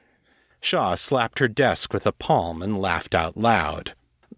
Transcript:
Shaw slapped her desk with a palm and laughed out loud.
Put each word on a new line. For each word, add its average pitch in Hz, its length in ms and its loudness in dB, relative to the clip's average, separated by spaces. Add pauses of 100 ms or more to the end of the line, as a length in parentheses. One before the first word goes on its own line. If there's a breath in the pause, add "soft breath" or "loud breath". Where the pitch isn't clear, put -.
(600)
Shaw 110 340 0
slapped 120 440 0
her 131 100 4
desk 110 440 2
with 104 140 0
a 107 60 2
palm 85 500 -2
and 101 180 -4
laughed 85 340 -2
out 82 220 0
loud. 90 580 0 (440)